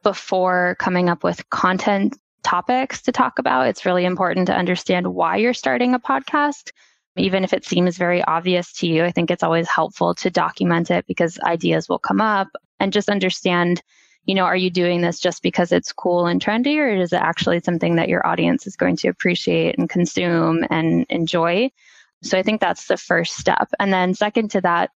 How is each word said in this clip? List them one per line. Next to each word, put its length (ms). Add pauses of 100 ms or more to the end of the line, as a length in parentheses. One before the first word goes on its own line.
before 760
coming 300
up 160
with 240
content 720 (240)
topics 600
to 100
talk 260
about, 280
it's 200
really 180
important 440
to 80
understand 580
why 240
you're 160
starting 400
a 40
podcast. 720 (460)
Even 280
if 100
it 100
seems 320
very 280
obvious 500
to 120
you, 180
I 60
think 200
it's 120
always 260
helpful 480
to 140
document 600
it 160
because 340
ideas 480
will 120
come 200
up, 280 (320)
and 120
just 160
understand, 720 (460)
you 80
know, 100
are 120
you 120
doing 320
this 200
just 240
because 260
it's 220
cool 340
and 180
trendy, 320
or 120
is 240
it 100
actually 380
something 340
that 140
your 180
audience 400
is 80
going 220
to 120
appreciate 680
and 100
consume 840
and 380
enjoy? 640 (520)
So 140
I 60
think 180
that's 280
the 80
first 400
step. 320 (100)
And 140
then 200
second 380
to 120
that 340